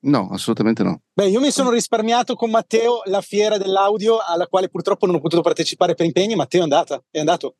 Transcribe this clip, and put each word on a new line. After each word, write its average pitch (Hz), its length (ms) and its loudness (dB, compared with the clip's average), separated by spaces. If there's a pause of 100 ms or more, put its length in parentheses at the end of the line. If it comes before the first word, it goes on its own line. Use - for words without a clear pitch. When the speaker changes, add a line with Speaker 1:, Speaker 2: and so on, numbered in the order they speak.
Speaker 1:
No, 131 260 0
assolutamente 110 520 -2
no. 92 200 -2 (120)
Speaker 2:
Beh, 196 140 2
io 208 120 2
mi 277 100 2
sono 254 200 0
risparmiato 233 640 0
con 226 160 -4
Matteo 226 540 0
la 196 160 -2
fiera 208 360 0
dell'audio, 196 640 2
alla 175 300 -2
quale 185 200 0
purtroppo - 380 -2
non 180 80 2
ho 160 60 0
potuto 165 220 2
partecipare 165 520 0
per 170 120 -2
impegni. 196 280 0
Matteo, 175 260 0
è 175 40 2
andata? 147 440 0
È 156 120 -6
andato? 156 400 -2